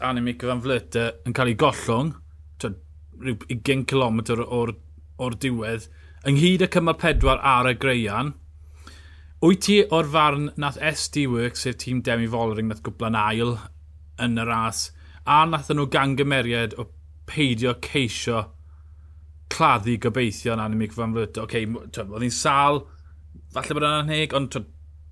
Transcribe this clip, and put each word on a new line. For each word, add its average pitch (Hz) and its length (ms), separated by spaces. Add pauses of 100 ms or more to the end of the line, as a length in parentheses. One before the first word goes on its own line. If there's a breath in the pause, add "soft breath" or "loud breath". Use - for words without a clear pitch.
Annemiek 123 420
van 123 220
Vleuten 117 640
yn 117 80
cael 127 160
ei 107 80
gollwng, 135 540 (420)
t'wod, 101 220 (420)
rhyw 123 160 (160)
ugain 131 340
cilometr 117 560
o'r, 117 300 (480)
o'r 123 180
diwedd, 117 480 (380 soft breath)
ynghyd 170 400
y 175 80
cymal 165 260
pedwar 139 460
ar 127 240
y 127 80
Graean. 123 560 (1120 soft breath)
Wyt 185 180
ti 208 140 (160)
o'r 160 180
farn 147 460
nath 143 240
S 151 320
D 147 160
Works, 120 380
sef 123 120
tîm 127 240
Demi 117 300
Follering, 113 380
nath 107 120
gwpla'n 113 380
ail 113 360 (680)
yn 117 160
y 113 80
ras, 113 380 (360 soft breath)
a 147 240
nath 156 240
nhw 147 220
gangymeriad 135 880
o - 80 (400)
peidio 123 560
ceisio 117 640 (1040 soft breath)
claddu 120 480
gobeithio 117 560
yn 113 80
Annemiek 110 320
van 113 180
Vleuten? 110 300
Ocê, 113 240
m-, 117 240
t'wod, 101 240
oedd 117 100
hi'n 117 80
sâl, 143 460 (720 soft breath)
falle 139 220
bod 147 100
yn 151 140
anheg, 151 340
ond, 139 160
t'wod, 117 220 (400)